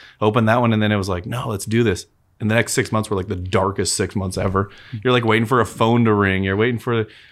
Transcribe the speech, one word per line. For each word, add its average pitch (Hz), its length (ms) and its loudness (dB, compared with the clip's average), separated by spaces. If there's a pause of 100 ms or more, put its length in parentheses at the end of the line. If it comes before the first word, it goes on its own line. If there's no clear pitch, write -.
(200)
opened 110 280 2
that 120 120 2
one, 117 120 2
and 107 100 2
then 107 100 2
it 107 40 2
was 98 120 -2
like, 87 180 -4
"No, 120 220 -8
let's 104 160 -6
do 113 180 0
this." 98 240 0 (340)
And 107 100 -2
the 107 40 0
next 113 180 0
six - 180 -2
months 110 200 -2
were, 104 60 -2
like, 95 120 -6
the 98 80 -4
darkest 95 580 -2
six 95 220 -4
months 95 220 -4
ever. 95 320 -2 (340)
You're, 127 80 4
like, 123 140 2
waiting 110 200 2
for 123 140 2
a 107 60 2
phone 117 400 2
to 110 80 4
ring. 98 300 2
You're 95 120 0
waiting 117 220 0
for 113 280 -2 (260)